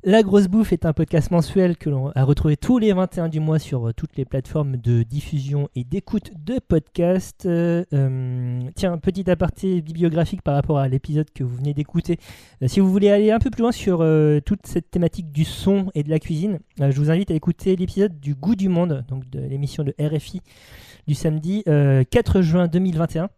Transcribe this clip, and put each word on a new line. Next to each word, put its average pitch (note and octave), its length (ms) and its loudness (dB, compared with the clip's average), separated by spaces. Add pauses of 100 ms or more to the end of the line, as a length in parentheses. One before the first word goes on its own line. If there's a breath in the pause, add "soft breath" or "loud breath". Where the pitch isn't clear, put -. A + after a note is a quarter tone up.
La G#3 200 6
Grosse G3 240 4
Bouffe G#3 240 2
est E3+ 120 -2
un D#3+ 80 2
podcast D#3+ 380 0
mensuel F3 460 2
que - 120 -8
l'on C3+ 280 -2
a C3 80 4
retrouvé D3 320 2
tous B3+ 220 2
les G#3+ 140 4
vingt F#3 240 -2
et F#3 40 -4
un E3 80 -2
du D#3 100 -4
mois D#3 220 0
sur, A#2+ 260 -6
euh, A#2 60 -2
toutes - 240 -10
les C3+ 80 -4
plateformes C#3 520 -4
de A#2 280 2
diffusion C#3+ 720 -4
et B2 80 -6
d'écoute G3 480 -6 (120)
de B3 140 -4
podcasts. F#3 880 -2
Euh, E3+ 460 0
euh, B2+ 720 -2 (120)
tiens, F3 240 -2
petit F3+ 320 -2
aparté F3+ 500 0
bibliographique E3 600 -2
par C#3+ 120 -2
rapport C#3+ 240 0
à C3+ 100 0
l'épisode D3 420 -2
que - 140 -8
vous B2 100 -6
venez C#3 180 -4
d'écouter. E3 460 -4 (440 loud breath)
Euh, - 40 0
si - 140 2
vous F#3+ 100 6
voulez G3+ 200 4
aller G#3 200 4
un A3+ 80 2
peu A#3 120 0
plus - 120 -4
loin - 80 2
sur, F3 300 -2
euh, D3+ 400 4
toute - 260 -4
cette - 240 -6
thématique E3+ 400 -2
du D3 140 0
son G3 500 0
et D3 80 -2
de D3 80 -4
la D#3 80 0
cuisine, E3+ 400 -4 (220)
euh, C#3 100 4
je C3+ 80 0
vous D3 140 2
invite F#3 180 0
à E3 40 2
écouter E3+ 420 0
l'épisode F#3 420 -2
du C#3 160 -6
Goût E3+ 220 0
du F#3+ 120 0
Monde, E3 380 0
donc C3 240 -10
de C#3+ 80 -10
l'émission C3+ 460 -6
de C#3 160 -4
R D3+ 180 -2
F - 160 -10
I F#3 60 -10 (680 loud breath)
du D3 80 0
samedi, E3 540 -2
euh, C#3 340 4
quatre A3+ 380 2
juin F3 260 4
deux E3+ 140 0
mille F3+ 180 0
vingt E3 160 -2
et D#3+ 60 -2
un. F#3 180 -6